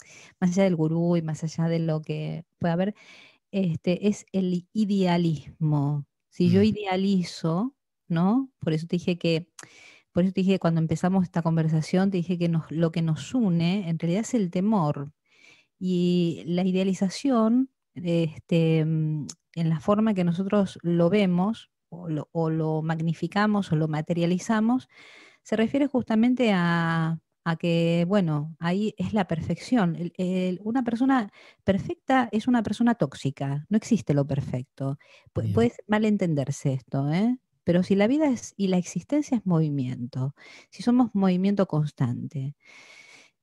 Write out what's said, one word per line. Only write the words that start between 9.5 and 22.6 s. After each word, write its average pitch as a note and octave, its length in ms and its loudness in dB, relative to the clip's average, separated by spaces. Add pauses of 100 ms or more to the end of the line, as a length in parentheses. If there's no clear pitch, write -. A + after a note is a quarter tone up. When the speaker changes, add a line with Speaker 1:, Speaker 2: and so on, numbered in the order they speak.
Speaker 1:
por F3 120 2
eso F#3+ 100 0
te F#3+ 80 0
dije F#3+ 120 4
que F#3 60 0
cuando E3 200 0
empezamos F3+ 440 0
esta E3+ 180 -4
conversación, E3 680 0
te F#3+ 80 -2
dije F3 200 -4
que E3+ 100 0
nos, E3 240 -2
lo E3 200 0
que E3+ 100 -2
nos D#3+ 320 -4
une F3+ 540 0
en E3 100 -2
realidad E3+ 240 -2
es - 120 -8
el G3 160 0
temor. E3+ 600 0 (680)
Y F3 680 0
la F3 180 -2
idealización, A3 1040 0 (240)
este, E3 880 2
mm, D#3 420 -2 (280)
en E3 140 0
la D#3+ 120 0
forma G#3+ 340 2
que F3+ 100 0
nosotros G3 580 0
lo E3+ 280 2
vemos, G3 600 0 (200)
o E3+ 180 -12
lo, D#3 240 -6
o E3 180 0
lo D#3 320 -2